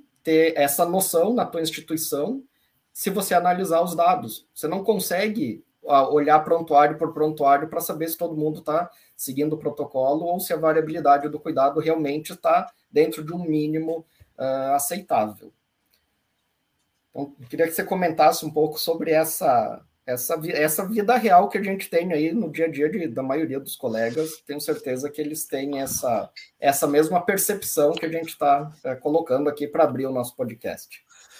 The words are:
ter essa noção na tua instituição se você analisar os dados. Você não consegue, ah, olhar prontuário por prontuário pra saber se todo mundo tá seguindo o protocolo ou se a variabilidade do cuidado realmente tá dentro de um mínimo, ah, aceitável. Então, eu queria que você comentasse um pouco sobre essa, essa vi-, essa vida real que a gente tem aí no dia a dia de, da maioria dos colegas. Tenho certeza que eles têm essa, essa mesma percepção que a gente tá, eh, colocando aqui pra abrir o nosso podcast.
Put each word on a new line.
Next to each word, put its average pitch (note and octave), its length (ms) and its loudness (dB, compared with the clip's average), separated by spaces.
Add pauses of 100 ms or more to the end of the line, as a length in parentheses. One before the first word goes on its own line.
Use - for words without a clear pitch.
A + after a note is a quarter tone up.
(240)
ter D#3+ 340 4
essa D3 300 2
noção F#3 480 2
na G#3 100 0
tua E3+ 160 -6
instituição D#3 840 -4 (480)
se - 200 -4
você F#3+ 240 -2
analisar F3 460 2
os F3 140 -2
dados. E3+ 600 0
Você - 120 -6
não F#3+ 160 -4
consegue, F#3+ 800 -2 (240)
ah, C#3 220 6
olhar D3 300 6
prontuário D#3 580 4
por D#3+ 160 -2
prontuário D3+ 560 2
pra E3 100 -6
saber E3 300 -6
se E3 80 -8
todo E3+ 180 -4
mundo D3+ 260 -2
tá E3 280 -2 (260)
seguindo C#3+ 360 -4
o D3+ 60 -2
protocolo D3 680 -2
ou F3+ 120 -2
se F3+ 140 -6
a D#3+ 40 0
variabilidade D#3 680 2
do D3 140 -8
cuidado C#3+ 400 0
realmente D#3 560 -2
tá E3+ 340 0 (180)
dentro D#3+ 320 2
de D3+ 120 -8
um F3 100 -6
mínimo, D#3+ 640 -2 (320)
ah, C3+ 380 0
aceitável. B2 760 -2 (1600)
Então, C#3+ 280 -10
eu B2 100 -20
queria D#3+ 200 0
que D#3+ 60 -6
você F#3+ 100 -2
comentasse E3+ 600 2
um D3+ 40 -6
pouco D3+ 300 0
sobre E3 320 -2
essa, D#3 720 0 (200)
essa B2+ 340 -4
vi-, D#3+ 140 -6
essa D#3 340 0
vida A3 300 2
real G3+ 320 6
que G#3 80 -2
a F#3+ 40 -2
gente G3 280 -4
tem E3+ 240 0
aí D#3 180 0
no F3+ 180 -2
dia D#3 140 -4
a E3 80 0
dia D3 180 0
de, F3 200 -4
da A#2 120 -6
maioria C3+ 380 -4
dos - 160 -12
colegas. A#2+ 720 -4
Tenho C#3+ 140 -10
certeza C#3+ 480 -4
que C#3+ 100 -10
eles D3+ 240 -6
têm C#3 380 -6
essa, A#2 500 -4 (260)
essa - 300 2
mesma D#3 320 4
percepção F#3+ 720 0
que - 140 -6
a D#3+ 40 -4
gente D#3+ 280 -8
tá, C#3+ 360 2 (120)
eh, C3 100 -4
colocando D3 540 0
aqui C#3+ 180 -4
pra D#3+ 160 2
abrir C3 220 0
o C3 80 -4
nosso B2 200 -4
podcast. - 680 -10 (360)